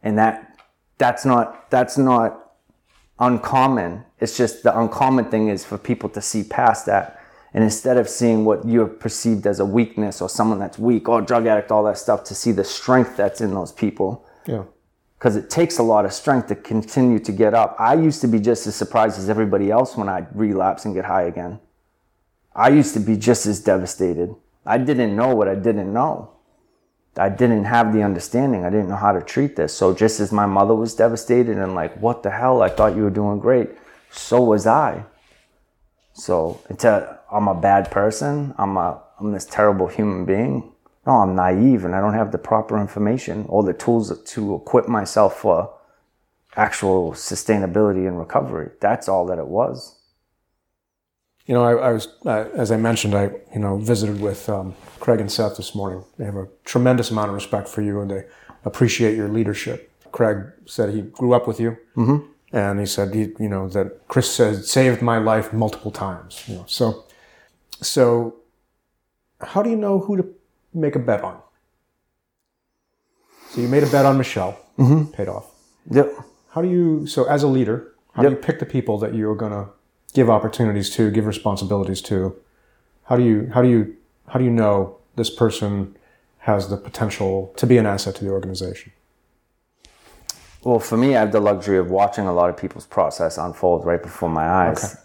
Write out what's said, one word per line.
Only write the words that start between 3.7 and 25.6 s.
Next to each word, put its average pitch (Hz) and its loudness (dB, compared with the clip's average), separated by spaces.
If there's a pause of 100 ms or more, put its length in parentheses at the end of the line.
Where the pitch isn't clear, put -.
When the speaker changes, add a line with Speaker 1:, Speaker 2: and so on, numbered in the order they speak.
Speaker 1:
It's - -4
just - -2
the 110 4
uncommon 123 0
thing 110 0
is 98 -6
for - -10
people 110 -6
to - -10
see 107 -4
past 113 0
that. 98 0 (360)
And 110 2
instead 123 0
of 113 0
seeing 113 2
what 107 0
you're 117 2
perceived 110 -4
as 101 -2
a 98 2
weakness 107 -2
or 92 -6
someone 110 0
that's 98 -10
weak, 113 0
or 113 2
drug 117 0
addict, 107 0
all 107 4
that 104 0
stuff, 104 -2
to 98 -12
see - -2
the 98 0
strength 127 0
that's 101 -2
in 101 -2
those 92 -6
people. 104 -4 (200)
Speaker 2:
Yeah. 110 -6 (540)
Speaker 1:
'Cause 113 2
it - -4
takes 165 0
a 120 4
lot 107 4
of 95 -4
strength 131 0
to 104 -2
continue 113 0
to 110 -8
get 104 2
up. 113 2
I 117 2
used 160 2
to 135 0
be 113 2
just 110 0
as 104 -8
surprised 110 0
as 95 -6
everybody 101 0
else 123 2
when 104 -4
I'd 90 -6
relapse 98 0
and 107 -6
get 92 -4
high 92 0
again. 87 -8 (960)
I 117 6
used 143 4
to 113 -2
be 107 0
just 110 2
as 104 -2
devastated. 90 -2 (300)
I 110 0
didn't 123 0
know 123 2
what 104 2
I 95 0
didn't 101 -2